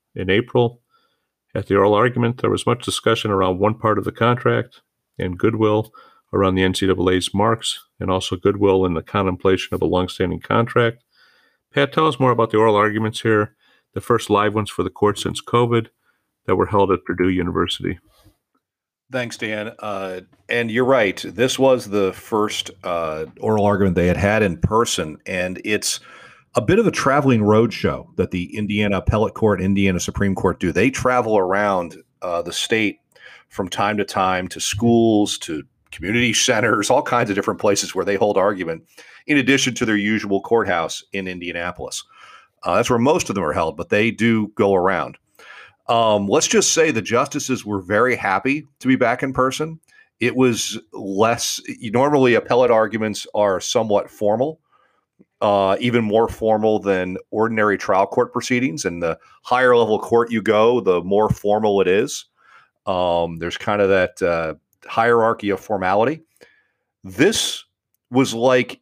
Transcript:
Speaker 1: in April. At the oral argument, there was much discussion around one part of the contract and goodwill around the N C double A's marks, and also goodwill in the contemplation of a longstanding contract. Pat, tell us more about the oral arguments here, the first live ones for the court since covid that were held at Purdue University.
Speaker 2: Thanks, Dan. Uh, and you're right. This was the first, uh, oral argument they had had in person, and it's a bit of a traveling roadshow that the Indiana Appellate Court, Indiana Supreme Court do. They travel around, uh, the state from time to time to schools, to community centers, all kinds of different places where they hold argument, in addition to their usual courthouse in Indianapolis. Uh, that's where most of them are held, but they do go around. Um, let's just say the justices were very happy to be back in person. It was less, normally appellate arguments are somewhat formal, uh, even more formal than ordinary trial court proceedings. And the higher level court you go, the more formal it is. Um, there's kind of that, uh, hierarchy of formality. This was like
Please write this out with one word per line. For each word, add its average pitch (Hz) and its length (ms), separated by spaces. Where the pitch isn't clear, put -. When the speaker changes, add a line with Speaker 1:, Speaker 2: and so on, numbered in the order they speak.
Speaker 1:
in 92 160
April. 120 500
At 104 140
the 98 100
oral 101 160
argument, 120 480
there 107 80
was 101 180
much 120 160
discussion - 480
around 92 280
one 107 160
part 107 220
of 98 60
the - 80
contract 117 720
and 90 220
goodwill 107 540
around 95 220
the 92 80
N 92 100
C - 120
double 92 240
A's 92 240
marks, 113 460
and 92 140
also 92 240
goodwill 95 500
in 90 80
the 80 80
contemplation 95 720
of 85 80
a 87 40
longstanding 87 560
contract. 117 640
Pat, 139 200
tell 160 140
us 147 120
more 127 120
about 117 200
the 107 60
oral 110 180
arguments 107 460
here, 107 340
the 95 80
first - 280
live 104 240
ones 104 160
for - 140
the 95 60
court 104 280
since - 240
covid 117 460
that 92 120
were 95 80
held 98 260
at 90 140
Purdue 92 240
University. 87 720
Speaker 2:
Thanks, 120 240
Dan. 107 420
Uh, 95 420
and 117 200
you're 120 140
right. 120 420
This 101 320
was 131 280
the 98 260
first, - 580
uh, 80 440
oral 107 240
argument 98 320
they 87 120
had 87 100
had 104 260
in 87 140
person, 98 680
and 92 380
it's - 380
a - 40
bit 170 180
of 226 80
a - 40
traveling 135 500
roadshow 104 760
that - 160
the 87 240
Indiana 104 440
Appellate 107 340
Court, 104 260
Indiana 95 400
Supreme - 340
Court 87 240
do. 87 140
They 117 180
travel 123 480
around, 92 600
uh, 87 200
the 82 120
state 110 460
from 95 180
time 101 300
to 101 80
time 92 420
to - 140
schools, 113 800
to 76 240
community 113 400
centers, 107 580
all 131 120
kinds 120 280
of 98 60
different 98 240
places 98 340
where 92 120
they 98 100
hold 104 220
argument, 92 460
in 147 100
addition 131 360
to 120 120
their 107 120
usual 101 440
courthouse 92 720
in 95 160
Indianapolis. 87 800
Uh, 87 120
that's 117 140
where 120 100
most 147 280
of 104 80
them 98 80
are 73 80
held, 80 240
but 78 140
they 107 200
do 110 460
go 101 200
around. 87 420
Um, 107 400
let's 143 180
just - 260
say 160 160
the 113 120
justices 127 640
were 104 160
very 107 340
happy 131 500
to - 80
be 131 80
back 120 280
in 135 100
person. 131 440
It 117 160
was 113 420
less, 110 640
normally 127 540
appellate 120 360
arguments 110 640
are 101 240
somewhat 107 500
formal, 113 520
uh, 101 380
even 120 240
more 110 240
formal 110 520
than 92 380
ordinary 107 480
trial 98 300
court 120 260
proceedings. 127 500
And 87 200
the 80 160
higher 123 320
level 110 240
court 117 320
you 113 100
go, 110 400
the 90 220
more 98 260
formal 104 520
it 90 60
is. 104 380
Um, 85 520
there's 85 200
kind 104 240
of 98 80
that, 92 320
uh, 82 340
hierarchy 113 640
of 95 100
formality. 107 640
This 113 600
was 127 220
like 127 480